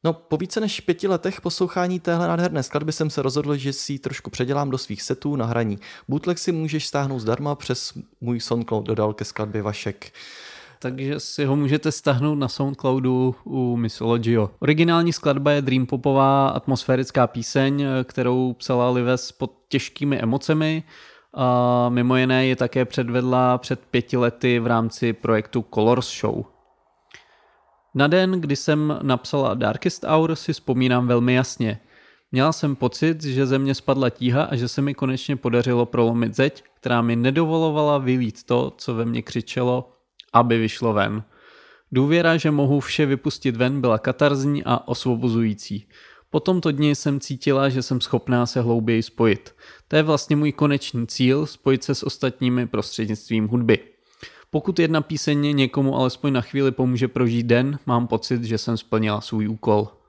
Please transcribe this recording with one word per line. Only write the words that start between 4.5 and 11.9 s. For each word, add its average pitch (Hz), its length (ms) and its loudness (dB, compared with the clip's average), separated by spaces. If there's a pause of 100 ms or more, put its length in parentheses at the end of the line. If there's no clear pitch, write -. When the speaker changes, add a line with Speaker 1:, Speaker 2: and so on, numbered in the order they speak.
Speaker 1:
do 131 80 -2
svých - 240 -8
setů 147 340 -4
na 123 100 -2
hraní. 113 340 -2 (280)
Bootleg 160 300 -2
si - 140 -2
můžeš 156 360 -4
stáhnout 139 320 -4
zdarma 131 360 -2
přes - 380 -8 (280)
můj 120 180 -2
SoundCloud, 113 460 -2
dodal 107 280 0
ke 107 120 -8
skladbě 107 360 -6
Vašek. 101 520 -8 (680)
Speaker 2:
Takže 135 400 -6
si - 260 -4
ho 139 100 2
můžete 147 360 0